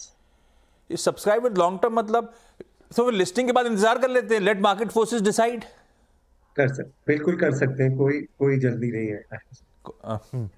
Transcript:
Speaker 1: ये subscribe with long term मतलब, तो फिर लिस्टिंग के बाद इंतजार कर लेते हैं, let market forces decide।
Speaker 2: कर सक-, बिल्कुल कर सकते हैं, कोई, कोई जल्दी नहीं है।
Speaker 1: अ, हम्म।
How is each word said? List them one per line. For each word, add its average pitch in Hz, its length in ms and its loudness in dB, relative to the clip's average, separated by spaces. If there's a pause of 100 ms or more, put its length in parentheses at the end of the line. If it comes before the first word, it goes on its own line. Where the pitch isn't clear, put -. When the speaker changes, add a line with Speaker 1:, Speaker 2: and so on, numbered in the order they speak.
(920)
Speaker 1:
ये 165 60 -4
subscribe 202 420 0
with 240 160 0
long 180 240 4
term 233 120 2
मतलब, 226 420 0 (600)
तो 240 100 4
फिर 247 80 2
लिस्टिंग 208 340 0
के 247 40 4
बाद 247 140 2
इंतजार 220 320 2
कर 254 120 0
लेते 226 260 0
हैं, 214 60 0
let 202 140 2
market 202 320 0
forces 226 340 0
decide। 226 420 0 (920)
Speaker 2:
कर 135 120 2
सक-, - 400 -8
बिल्कुल 151 280 0
कर 170 160 2
सकते 131 320 0
हैं, 131 140 0
कोई, 139 240 0
कोई 139 380 0
जल्दी 120 320 -2
नहीं 110 160 -4
है। 104 160 -8 (840)
Speaker 1:
अ, 110 120 -6 (160)
हम्म। 117 240 -6